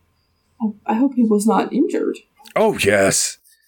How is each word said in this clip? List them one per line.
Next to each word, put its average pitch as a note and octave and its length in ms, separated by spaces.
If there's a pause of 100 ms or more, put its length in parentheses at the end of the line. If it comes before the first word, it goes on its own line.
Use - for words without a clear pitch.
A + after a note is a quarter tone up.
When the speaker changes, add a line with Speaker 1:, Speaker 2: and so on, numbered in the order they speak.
(600)
Speaker 1:
I, A3+ 40 (200)
I A3+ 100
hope C#4 200
he A#3+ 80
was G#3 240
not F#3+ 240
injured. - 460 (380)
Speaker 2:
Oh, G#3+ 220
yes. - 600 (300)